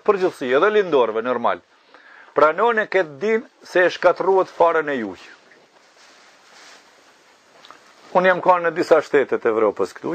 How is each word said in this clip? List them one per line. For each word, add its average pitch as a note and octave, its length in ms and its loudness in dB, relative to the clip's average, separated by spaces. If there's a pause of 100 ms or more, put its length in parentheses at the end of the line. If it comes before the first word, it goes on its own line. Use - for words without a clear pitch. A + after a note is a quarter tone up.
përgjithësi, F3+ 520 -2
edhe F#3 200 2
lindorëve, A#2+ 480 0
normal. A#2 380 -4 (760)
Pranoni G3+ 480 2
këtë E3 360 -2
din A3 220 -2 (220)
se F3+ 220 2
e - 60 2
shkatruat F3 600 0
fare E3 320 0
në C#3+ 160 -6
juj. F#2+ 180 -10 (3000)
Unë F#3 120 2
jam F3+ 160 -2
kanë F3 240 2
në D#3+ 80 -6
disa D#3+ 240 4
shtetet B2+ 440 -2
e A#2 40 2
Evropës G#2+ 480 -2
këtu, D3+ 180 -8